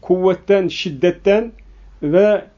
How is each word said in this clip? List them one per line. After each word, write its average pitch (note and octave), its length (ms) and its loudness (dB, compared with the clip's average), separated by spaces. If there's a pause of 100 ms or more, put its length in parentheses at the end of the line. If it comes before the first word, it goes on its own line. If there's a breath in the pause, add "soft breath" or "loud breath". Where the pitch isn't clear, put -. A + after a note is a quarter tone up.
kuvvetten, F#3 640 0
şiddetten F3+ 840 -2 (520)
ve F#3+ 420 0 (120)